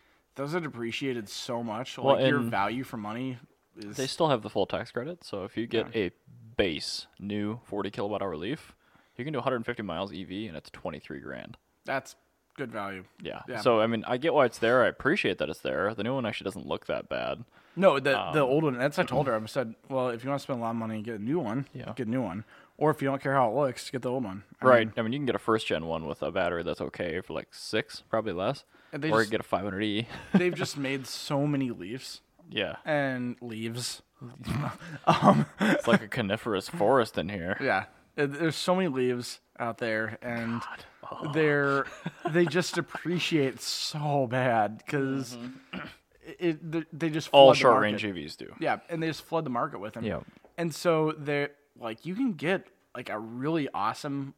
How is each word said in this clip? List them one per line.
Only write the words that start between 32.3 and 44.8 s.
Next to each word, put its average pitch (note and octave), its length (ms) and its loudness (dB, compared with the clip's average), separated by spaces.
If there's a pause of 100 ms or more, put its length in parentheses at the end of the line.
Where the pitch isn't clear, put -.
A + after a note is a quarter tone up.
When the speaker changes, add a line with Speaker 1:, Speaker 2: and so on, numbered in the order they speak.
Speaker 2:
Yeah. G2 340 -2
Speaker 1:
And C3 560 -2
leaves. A#2 600 -8 (180)
<laughs> A#2+ 120 -16 (760)
Um, E3 400 6 (140)
Speaker 2:
It's - 260 2
like A#2 160 4
a G#2+ 60 -12
coniferous G#2 600 -2
forest A#2 500 2
in E2 100 -2
here. F#2+ 320 -4
Speaker 1:
Yeah. G#2 240 2 (320)
It, D3 120 0
there's D3 280 -2
so - 180 2
many F#3 140 2
Leaves B2 520 -2 (180)
out A#2 200 -4
there, A2 440 -2
and A#2 380 -4
Speaker 2:
God. - 240 -12 (260)
Oh. - 220 -8
Speaker 1:
they're, C#3+ 540 2 (440)
they F3 160 4
just E3 280 -2
depreciate D#3 840 -2
so C#3+ 680 -2
bad A2+ 600 2